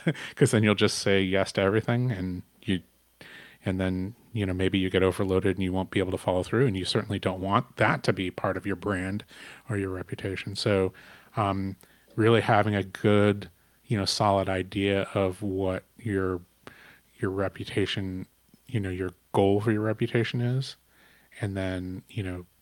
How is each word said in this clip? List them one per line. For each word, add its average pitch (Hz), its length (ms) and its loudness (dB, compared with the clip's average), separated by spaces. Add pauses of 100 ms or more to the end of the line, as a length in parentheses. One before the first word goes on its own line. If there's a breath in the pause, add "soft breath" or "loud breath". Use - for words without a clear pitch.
(360 loud breath)
'cause 143 160 4
then 110 100 4
you'll 107 120 6
just 101 240 2
say 98 220 4
yes 95 320 2
to - 80 0
everything, 117 520 2
and 92 300 -6 (200)
you, 92 180 -2 (840 loud breath)
and 95 160 -2
then, 92 340 -2 (180)
you 107 120 -2
know, 92 80 -2
maybe 95 260 0
you 92 120 0
get 92 120 2
overloaded 95 540 2
and 95 80 -2
you 90 80 -2
won't 95 180 -2
be - 80 -2
able 92 140 0
to 90 60 -2
follow 92 240 0
through, 120 240 2
and 98 100 0
you 90 80 -4
certainly 98 340 -2
don't 95 220 -4
want 98 360 0
that 123 280 2
to 113 80 2
be 92 180 -4
part 95 260 -4
of 92 100 -8
your 98 100 -2
brand 95 480 -4 (440 loud breath)
or 107 80 -2
your 95 140 -2
reputation. 92 640 -8
So, 95 380 2 (440 loud breath)
um, 98 400 -2 (380 soft breath)
really 113 260 4
having 104 360 4
a 98 80 0
good, 101 640 2 (380 soft breath)
you 113 120 -2
know, 95 60 -2
solid 98 440 2
idea 98 680 0
of 95 280 0
what 95 400 -2 (160)
your, 95 420 -2 (800 loud breath)
your 101 120 -2
reputation, 95 960 -4 (420)
you 113 100 -4
know, 95 120 -4
your 92 200 -4 (220)
goal 101 280 4
for 110 120 2
your 107 80 0
reputation 113 600 -2
is, 127 360 -2 (640 soft breath)
and 98 160 -4
then, 92 520 -4
you 110 140 -8
know, 90 240 -8 (160)